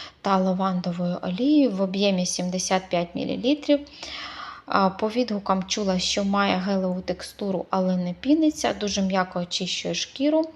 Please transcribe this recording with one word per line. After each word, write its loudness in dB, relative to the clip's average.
та 2
лавандовою 0
олією 4
в -2
об'ємі 2
сімдесят -2
п'ять -2
мілілітрів. 0
А, 4
по -2
відгукам 0
чула, -2
що 0
має 2
гелеву -2
текстуру, -6
але 2
не -2
піниться, 2
дуже -2
м'яко 0
очищує -4
шкіру, 0